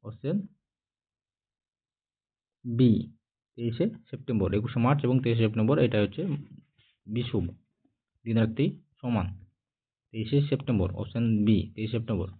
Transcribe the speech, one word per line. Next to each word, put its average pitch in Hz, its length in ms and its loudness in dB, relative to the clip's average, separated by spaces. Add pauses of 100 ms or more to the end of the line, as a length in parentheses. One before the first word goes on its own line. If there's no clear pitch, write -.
অপশন 131 320 -6 (2250)
বি, 120 280 4 (680)
তেইশে 117 260 -2 (220)
সেপ্টেম্বর, 104 500 -2
একুশে 117 280 -2
মার্চ 143 220 4
এবং 127 160 2
তেইশে 117 220 2
সেপ্টেম্বর, 110 320 2 (100)
এটা 107 180 2
হচ্ছে 101 180 -6 (840)
বিষুব, 110 380 -2 (800)
দিন 117 140 0
রাত্রি 113 280 2 (340)
সমান, 113 260 0 (880)
তেইশে 110 240 0 (100)
সেপ্টেম্বর। 107 400 0 (120)
অপশন 113 240 -4 (220)
বি, 107 100 6 (160)
তেইশে 110 200 -6
সেপ্টেম্বর। 110 360 -4 (120)